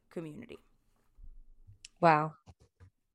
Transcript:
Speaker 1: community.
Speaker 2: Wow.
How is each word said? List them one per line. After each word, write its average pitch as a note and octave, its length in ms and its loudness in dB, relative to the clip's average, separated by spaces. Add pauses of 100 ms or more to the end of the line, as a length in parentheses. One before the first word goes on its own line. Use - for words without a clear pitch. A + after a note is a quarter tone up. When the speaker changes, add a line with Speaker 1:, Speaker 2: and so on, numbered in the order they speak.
(120)
Speaker 1:
community. - 480 -10 (1400)
Speaker 2:
Wow. D#3 340 6 (800)